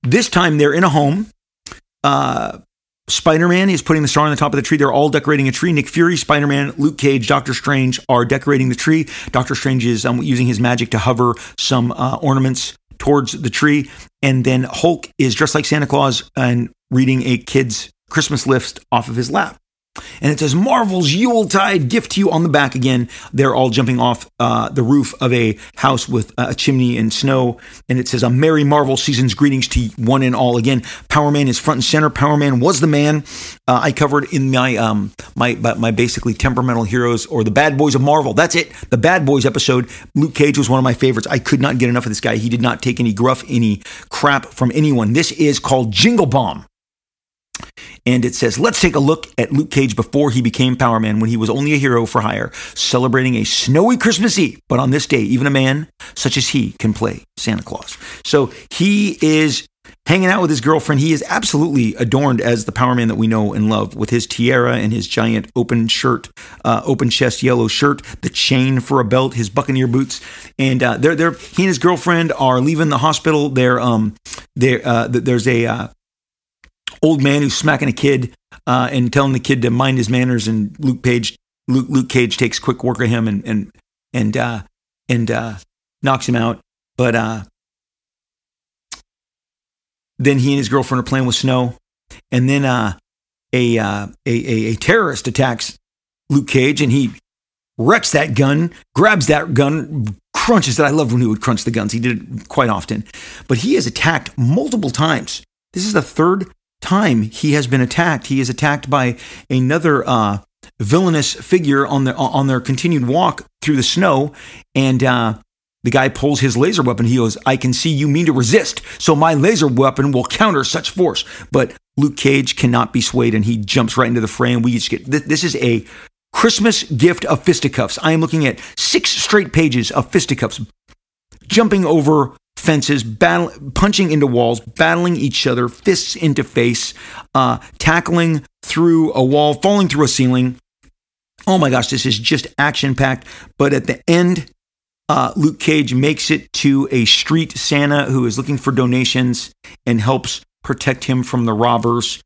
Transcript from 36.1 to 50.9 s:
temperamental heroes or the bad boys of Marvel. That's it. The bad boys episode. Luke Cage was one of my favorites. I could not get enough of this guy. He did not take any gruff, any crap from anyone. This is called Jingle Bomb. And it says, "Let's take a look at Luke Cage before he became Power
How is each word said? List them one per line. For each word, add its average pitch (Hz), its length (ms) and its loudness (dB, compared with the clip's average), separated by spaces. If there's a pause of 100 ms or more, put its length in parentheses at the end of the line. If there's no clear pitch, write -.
temperamental 123 480 0
heroes 120 420 0
or 120 180 -2
the 113 60 0
bad 143 260 2
boys 143 200 2
of 127 60 2
Marvel. 139 340 2
That's 165 180 2
it. 170 180 -2 (200)
The 117 80 0
bad 165 260 2
boys 135 220 2
episode. 127 420 0 (240)
Luke 147 220 0
Cage 143 240 2
was 117 100 0
one 131 80 2
of 131 60 2
my 127 100 2
favorites. 117 340 -2
I 139 120 -2
could - 200 0
not 127 200 0
get 123 100 2
enough 120 160 -2
of 110 60 -6
this 104 100 -6
guy. 113 140 -2
He 113 140 -2
did 113 120 -2
not 117 220 -2
take 123 160 -2
any 117 140 0
gruff, 123 360 0
any 113 320 0 (300)
crap 143 340 0
from - 300 -2
anyone. 131 380 2
This 160 180 0
is 147 260 0
called 127 340 0
Jingle 185 360 2
Bomb. 120 380 -2 (1400)
And 123 180 2
it 123 120 -2
says, 117 240 0
"Let's 220 200 0
take 170 160 2
a 143 40 2
look 151 280 2 (100)
at - 140 -2
Luke 147 200 0
Cage 135 240 0
before 143 340 0
he 123 120 0
became 123 360 0
Power 117 220 2